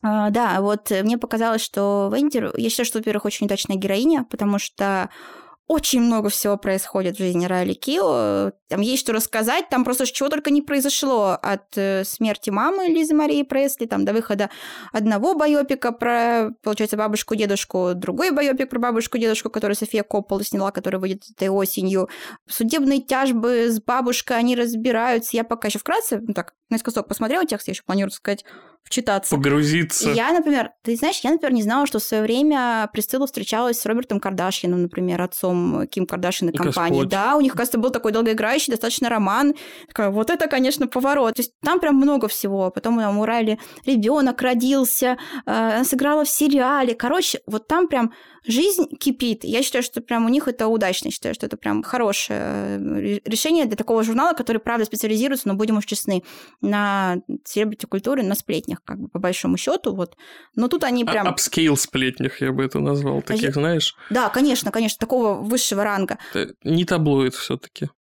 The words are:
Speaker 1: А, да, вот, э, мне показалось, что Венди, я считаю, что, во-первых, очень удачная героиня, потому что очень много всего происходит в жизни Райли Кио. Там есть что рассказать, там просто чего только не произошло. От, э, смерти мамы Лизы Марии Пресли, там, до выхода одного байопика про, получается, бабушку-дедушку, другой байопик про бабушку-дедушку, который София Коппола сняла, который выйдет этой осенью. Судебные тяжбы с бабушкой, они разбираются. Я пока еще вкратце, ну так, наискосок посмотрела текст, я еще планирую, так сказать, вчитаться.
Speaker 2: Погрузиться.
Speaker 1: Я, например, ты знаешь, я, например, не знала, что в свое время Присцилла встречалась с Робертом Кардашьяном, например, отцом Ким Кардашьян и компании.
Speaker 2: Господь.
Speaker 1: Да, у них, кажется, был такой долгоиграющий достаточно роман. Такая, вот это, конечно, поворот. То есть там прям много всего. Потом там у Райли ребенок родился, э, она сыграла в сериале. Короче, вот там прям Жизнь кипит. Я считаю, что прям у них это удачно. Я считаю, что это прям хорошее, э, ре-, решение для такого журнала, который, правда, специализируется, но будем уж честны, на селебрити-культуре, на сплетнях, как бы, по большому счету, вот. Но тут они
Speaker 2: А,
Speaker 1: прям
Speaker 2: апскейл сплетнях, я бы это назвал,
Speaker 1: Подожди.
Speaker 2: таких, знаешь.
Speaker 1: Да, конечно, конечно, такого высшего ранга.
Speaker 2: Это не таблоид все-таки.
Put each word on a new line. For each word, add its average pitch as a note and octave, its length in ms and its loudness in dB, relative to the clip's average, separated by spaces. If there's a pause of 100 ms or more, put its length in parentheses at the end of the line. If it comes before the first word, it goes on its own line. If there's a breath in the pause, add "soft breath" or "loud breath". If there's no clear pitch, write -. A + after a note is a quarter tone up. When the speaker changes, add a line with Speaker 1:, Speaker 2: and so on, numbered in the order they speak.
Speaker 1:
А, G#3+ 260 2
да, G3+ 280 2
вот, G#3 320 0
э, F#3+ 120 0
мне A3+ 140 2
показалось, A3+ 460 0
что G3+ 500 0
Венди, C4+ 300 2 (160)
я A3+ 100 0
считаю, A#3+ 160 -2
что, A#3 140 -4
во-первых, G#3+ 260 -2
очень G#3 220 -2
удачная G3 300 -2
героиня, A3+ 520 2
потому G3+ 300 0
что G3 500 -4 (560 loud breath)
очень C#4 360 2
много A3+ 260 2
всего G3+ 300 0
происходит F#3+ 580 -2
в - 40 -16
жизни F3+ 260 0
Райли F3+ 260 0
Кио. G3 800 0 (160)
Там F#3+ 140 -2
есть B3+ 220 0
что A#3 100 -2
рассказать, A3+ 560 0
там B3 160 2
просто B3+ 200 0
чего C4+ 220 -2
только D4+ 240 0
не C#4+ 100 4
произошло. C4+ 800 2
От, - 360 -4
э, G3 260 0
смерти G#3+ 460 -2
мамы D#4+ 380 0
Лизы D#4+ 280 2
Марии D4 280 2
Пресли, C4+ 420 0
там, G3 180 -2
до G3 80 0
выхода G#3 380 0 (420 loud breath)
одного A3 440 2
байопика C#4+ 580 2
про, A#3 560 2 (140)
получается, G#3+ 340 -2
бабушку-дедушку, G#3 1000 0
другой D4+ 360 0
байопик C4+ 380 0
про B3+ 100 -2
бабушку-дедушку, A3+ 680 0
который G#3+ 280 -2
София - 260 -2
Коппола G3+ 400 -2
сняла, G3+ 280 -2
который F#3 280 -4
выйдет F#3+ 240 -4 (100)
этой - 140 -2
осенью. F#3+ 640 0 (360 loud breath)
Судебные C4+ 560 2
тяжбы B3 680 2
с A3+ 100 0
бабушкой, B3 600 0
они A#3+ 180 2
разбираются. A#3 800 0
Я A3+ 80 0
пока A#3 240 -4
еще G#3 100 -4
вкратце, E4+ 400 -2
ну A3 140 -6
так, - 220 -6 (140)
наискосок A3+ 380 -2
посмотрела D4 380 -2
текст, - 240 -4
я - 20 -4
еще - 140 -8
планирую, G3 260 0
так - 60 -14
сказать, - 280 -4 (380 loud breath)
вчитаться. G3+ 500 -2
Speaker 2:
Погрузиться. D3+ 800 2
Speaker 1:
Я, A#3+ 220 2
например, D4+ 380 2 (120)
ты A#3 140 -2
знаешь, F4+ 260 -2
я, B3 80 2
например, D#4 220 0
не A3+ 100 2
знала, B3 220 2
что A3 140 -2
в G#3 40 -6
свое A3 200 0
время A#3+ 680 2
Присцилла C4 360 -2
встречалась A#3 520 -2
с - 60 -6
Робертом A3+ 340 0
Кардашьяном, F3+ 600 0
например, F3 400 -2
отцом F3+ 680 0
Ким F#3 180 -2
Кардашьян F3+ 440 -2
и D#3 80 -4
компании. E3+ 320 0 (140)
Speaker 2:
Господь. F#3 60 -2
Speaker 1:
Да, G3+ 280 2
у D4+ 40 6
них, C4 120 4
кажется, A#3+ 240 -2
был A#3+ 140 2
такой A3+ 200 -2
долгоиграющий A3 600 0
достаточно A#3 360 0
роман. A#3 460 2 (340 loud breath)
Такая, G#3 220 0
вот G#3+ 200 0
это, E4 180 2
конечно, C4 400 2
поворот. B3+ 480 2
То B3+ 80 -4
есть - 100 -8 (100)
там F4 160 2
прям D#4 160 4
много C4+ 320 4
всего. G3 440 -2
Потом A#3 280 0
там G#3 200 2
у G#3+ 60 2
Райли A3 320 2 (280 loud breath)
ребенок B3+ 560 2
родился, B3+ 760 2 (280 loud breath)
э, - 60 -4
она A3+ 340 2
сыграла D4 400 2
в D4 40 -2
сериале. C#4 640 2
Короче, C4 540 0
вот G#3+ 200 -6
там E4+ 200 2
прям A#3+ 240 2 (340 loud breath)
Жизнь F4 400 2 (140)
кипит. A#3+ 440 -2
Я A#3+ 200 0
считаю, B3+ 200 -2
что - 180 -8
прям A#3 240 0
у A3+ 40 2
них C#4+ 180 2
это A#3+ 200 -2
удачно. G#3 400 0
Я G#3 40 -6
считаю, - 240 -6
что - 100 -8
это G#3 120 -8
прям - 260 -2
хорошее, G3+ 580 -2
э, G3+ 360 -4 (220)
ре-, G3+ 260 -2
решение D#4 400 2
для A3 120 -2
такого A3+ 260 2
журнала, B3+ 300 2
который, A#3+ 240 -2
правда, A#3 280 0
специализируется, A3+ 600 -2
но G3 60 0
будем A3 240 2
уж G#3 80 -2
честны, G3 380 -2 (380 loud breath)
на G3 560 0 (280)
селебрити-культуре, G#3+ 800 -2
на G3+ 120 0
сплетнях, - 480 -6
как - 160 -10
бы, - 80 -10
по - 120 -8
большому F#3 380 0
счету, C4 380 -2
вот. F3+ 200 -6 (400 loud breath)
Но A#3 120 0
тут D#4 160 0
они B3 200 0
Speaker 2:
А, A3+ 80 -2
Speaker 1:
прям G#3 160 0
Speaker 2:
апскейл D#3+ 500 2
сплетнях, C3 640 -2
я C3 100 0
бы C3 120 0
это C3+ 160 -2
назвал, C#3+ 420 0
Speaker 1:
Подожди. A3 220 -2
Speaker 2:
таких, A#3 120 0
знаешь. D#3 400 0 (140 loud breath)
Speaker 1:
Да, G3+ 200 2
конечно, B3 420 0
конечно, A3 280 -2
такого A#3 360 2
высшего G#3+ 480 0
ранга. G3+ 340 0 (160 loud breath)
Speaker 2:
Это - 200 -4 (100)
не E3 220 2
таблоид C#3+ 500 2
все-таки. - 540 -8 (140)